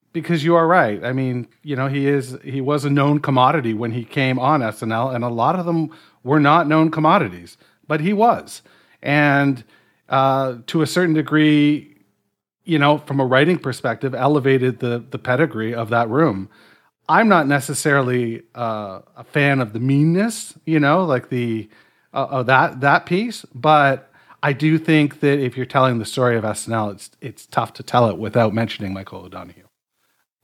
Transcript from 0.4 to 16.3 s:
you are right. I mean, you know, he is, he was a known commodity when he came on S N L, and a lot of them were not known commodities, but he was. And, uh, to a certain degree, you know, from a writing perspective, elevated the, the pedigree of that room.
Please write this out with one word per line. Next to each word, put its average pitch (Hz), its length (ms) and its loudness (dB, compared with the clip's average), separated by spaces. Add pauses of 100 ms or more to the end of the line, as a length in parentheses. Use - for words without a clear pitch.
you 170 120 4
are 165 100 4
right. 123 360 2
I 123 120 -4
mean, 127 340 -4 (140)
you 147 120 -8
know, 131 120 -2
he 139 200 -2
is, 135 380 -2
he 135 160 -8
was 139 240 -2
a 143 60 -2
known 143 280 2
commodity 131 540 2
when 110 200 -4
he 117 120 -6
came 131 340 -2
on 135 240 2
S 110 200 -6
N 110 100 -4
L, 117 160 -2
and 120 160 -6
a 123 40 -4
lot 120 300 -2
of 175 60 -6
them 165 260 -2 (320)
were 139 160 2
not 151 300 4
known 160 220 4
commodities, 147 680 0 (320)
but 151 120 -2
he 180 120 -2
was. 214 480 0 (420)
And, 139 640 0 (460)
uh, 135 460 0 (100)
to 160 160 -2
a 147 40 0
certain 175 280 0
degree, 151 800 2 (680)
you 160 140 0
know, 147 200 4
from 139 220 -4
a 135 40 0
writing 139 320 2
perspective, 123 580 -6
elevated 127 640 0
the, 120 300 -4
the 127 80 -10
pedigree 117 560 -2
of 113 140 -6
that 117 220 0
room. 113 400 0 (580)